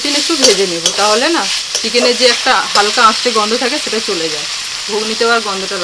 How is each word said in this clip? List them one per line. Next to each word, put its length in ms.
তিন 180
একটু 120
ভেজে 280
নেব, 140
তাহলে 260
না 80
চিকেনের 380
যে 60
একটা 180
হালকা 360
আঁশটে 280
গন্ধ 160
থাকে 200
সেটা 160
চলে 240
যায়, 140
ঘুগনিতেও 460
আর 120
গন্ধটা 360